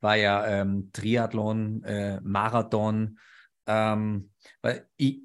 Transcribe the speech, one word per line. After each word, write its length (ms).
war 160
ja, 280
ähm, 480
Triathlon, 920
äh, 380
Marathon. 960
Ähm, 680
weil 260
ich, 280